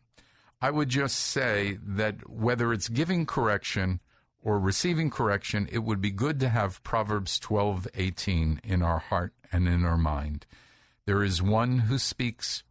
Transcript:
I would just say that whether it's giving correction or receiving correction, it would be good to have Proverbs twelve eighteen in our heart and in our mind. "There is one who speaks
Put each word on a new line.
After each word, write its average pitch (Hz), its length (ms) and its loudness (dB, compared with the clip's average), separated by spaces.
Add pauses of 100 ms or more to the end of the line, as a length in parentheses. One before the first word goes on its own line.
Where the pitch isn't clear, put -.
(580)
I 131 120 0
would 147 180 0
just 135 300 0
say 101 640 0
that 104 480 -2
whether 117 420 0
it's 110 160 -2
giving 160 380 0
correction 101 760 0 (420)
or 107 160 2
receiving 156 520 2
correction, 104 600 0
it 117 100 -2
would 110 200 -2
be 101 100 0
good 131 300 -2
to 131 80 2
have 107 340 0
Proverbs 107 560 -2
twelve 101 560 0
eighteen 87 680 0
in 92 180 2
our 85 160 2
heart 87 360 -4 (180)
and 90 160 2
in 87 160 4
our 85 140 4
mind. 76 480 -2 (580)
"There 101 180 2
is 92 200 0
one 117 380 2
who 120 180 2
speaks - 720 -4